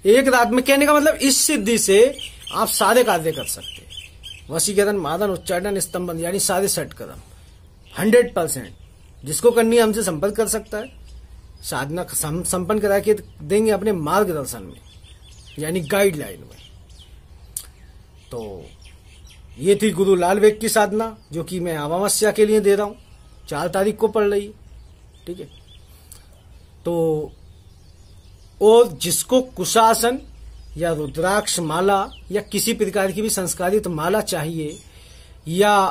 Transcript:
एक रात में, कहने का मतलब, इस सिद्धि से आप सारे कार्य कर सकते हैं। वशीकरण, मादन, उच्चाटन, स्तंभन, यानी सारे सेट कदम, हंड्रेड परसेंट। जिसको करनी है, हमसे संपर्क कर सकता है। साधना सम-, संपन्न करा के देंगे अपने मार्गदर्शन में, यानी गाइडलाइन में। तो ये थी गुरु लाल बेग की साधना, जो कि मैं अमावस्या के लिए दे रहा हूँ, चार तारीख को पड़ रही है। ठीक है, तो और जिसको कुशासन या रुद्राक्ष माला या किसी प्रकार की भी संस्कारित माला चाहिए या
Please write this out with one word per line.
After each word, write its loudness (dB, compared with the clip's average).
एक 6
रात 4
में, 0
कहने 4
का 4
मतलब, 4
इस 2
सिद्धि 0
से 4
आप -2
सारे 4
कार्य 0
कर -8
सकते -10
हैं। -20
वशीकरण, 0
मादन, -2
उच्चाटन, -4
स्तंभन, -6
यानी -4
सारे 0
सेट -4
कदम, -16
हंड्रेड 4
परसेंट। -4
जिसको 2
करनी 2
है, 6
हमसे 0
संपर्क -4
कर 0
सकता -6
है। -12
साधना -6
सम-, -6
संपन्न -2
करा 2
के 2
देंगे 0
अपने 0
मार्गदर्शन -2
में, -20
यानी -4
गाइडलाइन -2
में। -20
तो -14
ये 2
थी 2
गुरु 4
लाल 2
बेग 4
की -2
साधना, 0
जो -6
कि -8
मैं -4
अमावस्या 0
के 4
लिए 4
दे 4
रहा -2
हूँ, -12
चार -4
तारीख 0
को 0
पड़ 0
रही 0
है। -16
ठीक -12
है, -16
तो -2
और 8
जिसको 0
कुशासन 2
या -2
रुद्राक्ष -2
माला 0
या -2
किसी -4
प्रकार -2
की -4
भी -2
संस्कारित -2
माला -2
चाहिए -6
या 4